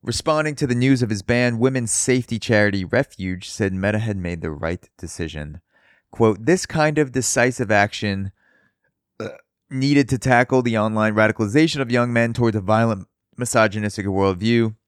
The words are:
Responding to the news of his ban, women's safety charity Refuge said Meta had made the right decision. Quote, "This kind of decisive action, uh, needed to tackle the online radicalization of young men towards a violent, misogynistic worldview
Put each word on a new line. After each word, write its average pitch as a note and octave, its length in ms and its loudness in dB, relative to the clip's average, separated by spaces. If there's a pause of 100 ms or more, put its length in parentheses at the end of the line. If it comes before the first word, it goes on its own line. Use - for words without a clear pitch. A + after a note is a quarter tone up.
Responding D3+ 520 -2
to C#3+ 120 -4
the B2 80 0
news B2+ 260 2
of A2+ 80 0
his G#2 120 -2
ban, A#2+ 360 0
women's B2 340 0
safety B2 460 0
charity G#2 480 2
Refuge F#2 640 -4
said G2 240 -2
Meta G2+ 260 0
had G#2+ 180 -4
made F2 240 -6
the E2 100 -6
right E2 360 -6 (100)
decision. D#2 640 -10 (500)
Quote, A2 340 0
"This F3 200 2
kind D3+ 320 0
of C#3 140 0
decisive B2 580 -2
action, G2+ 600 0 (880)
uh, A2 100 -10 (400)
needed C#3 400 2
to C3 80 0
tackle B2+ 440 2
the A#2+ 160 0
online G#2+ 360 0
radicalization A2 680 2
of A#2 100 -4
young A#2+ 200 2
men A#2 220 0
towards A2+ 240 0
a G#2+ 40 -2
violent, G#2+ 460 0 (300)
misogynistic G#2+ 680 0
worldview G2+ 720 0 (120)